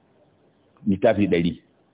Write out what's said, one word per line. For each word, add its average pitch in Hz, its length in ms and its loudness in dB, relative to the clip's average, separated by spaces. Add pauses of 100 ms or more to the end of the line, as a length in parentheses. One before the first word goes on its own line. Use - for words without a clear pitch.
(880)
littafi 98 400 2
ɗari. 85 320 -2 (340)